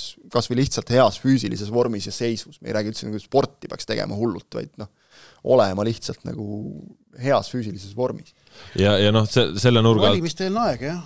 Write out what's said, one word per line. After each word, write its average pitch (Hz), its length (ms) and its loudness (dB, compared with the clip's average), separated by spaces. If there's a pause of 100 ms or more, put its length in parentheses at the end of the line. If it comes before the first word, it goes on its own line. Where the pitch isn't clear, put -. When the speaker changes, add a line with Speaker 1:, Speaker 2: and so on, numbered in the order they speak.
(300)
Speaker 1:
kas 120 220 0
või 120 80 -2
lihtsalt 135 340 -2
heas 120 240 4
füüsilises 120 560 -2
vormis 117 320 0
ja 110 80 -10
seisus. 117 480 -6
Me - 80 -14
ei 107 60 -4
räägi 107 160 -4
üldse, 113 160 -10
nagu 107 100 -8
sporti - 540 -2
peaks - 180 -12
tegema 110 240 -6
hullult, 104 400 -4
vaid - 240 -10
noh, 107 140 -14 (580)
olema 101 380 4
lihtsalt - 400 -8
nagu - 180 -10 (720)
heas 127 320 0
füüsilises 101 480 -10
vormis. - 380 -6 (420)
Speaker 2:
Ja, 101 220 4
ja 104 160 6
noh, 110 100 4
se-, 110 220 2 (100)
selle 117 240 6
nurga 113 240 6
alt 101 140 4
Speaker 3:
Valimiste-eelne 185 480 -4
aeg, 123 180 -4
jah. 170 200 -6